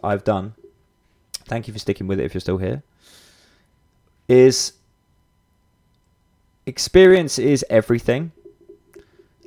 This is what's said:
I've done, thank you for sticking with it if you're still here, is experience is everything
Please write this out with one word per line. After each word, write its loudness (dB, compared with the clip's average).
I've -4
done, -4
thank -10
you -16
for -14
sticking -6
with -4
it -4
if -8
you're -8
still -6
here, -8
is 4
experience 4
is 0
everything -2